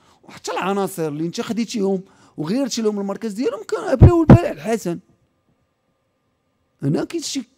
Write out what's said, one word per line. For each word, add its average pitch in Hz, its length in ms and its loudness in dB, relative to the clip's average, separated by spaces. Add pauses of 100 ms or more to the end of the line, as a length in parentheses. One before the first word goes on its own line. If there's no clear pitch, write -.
(220)
وحتى - 300 -14
العناصر 196 560 -4
اللي 151 180 -6
انت 175 140 -8
خديتيهم 196 640 -4 (340)
وغيرتي 226 460 -4
لهم 208 180 -2
المركز 196 320 -8
ديالهم 415 300 -6
كان 381 340 -4
بلاو 339 260 8
البال 311 160 10
على 349 120 -4
الحسن. 202 480 -4 (1800)
هنا 180 220 -2
كيجي، 294 400 -8 (140)